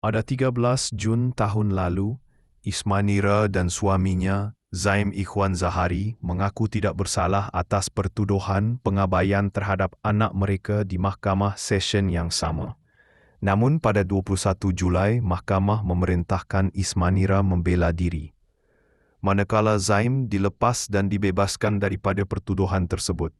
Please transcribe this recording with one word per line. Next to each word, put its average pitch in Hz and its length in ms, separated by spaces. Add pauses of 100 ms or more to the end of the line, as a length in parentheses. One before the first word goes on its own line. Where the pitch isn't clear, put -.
Pada 107 240
tiga 131 240
belas 120 400
Jun 113 400
tahun 104 480
lalu, 95 400 (480)
Ismanira 101 800
dan 95 240
suaminya, 95 880 (160)
Zaim 101 400
Ikhwan 98 400
Zahari, 90 640
mengaku 98 480
tidak 101 320
bersalah 98 560
atas 98 320
pertuduhan 101 960
pengabaian 98 720
terhadap 101 480
anak 107 320
mereka 98 480
di 92 160
Mahkamah 98 560
Session 98 560
yang 85 240
sama. 80 400 (680)
Namun, 113 400
pada 104 240
dua 98 160
puluh 95 160
satu 98 320
Julai, 92 560
mahkamah 98 560
memerintahkan 92 960
Ismanira 95 640
membela 90 480
diri, 85 480 (880)
manakala 101 560
Zaim 113 480
dilepas 101 640
dan 98 160
dibebaskan 98 720
daripada 98 480
pertuduhan 95 560
tersebut. 85 560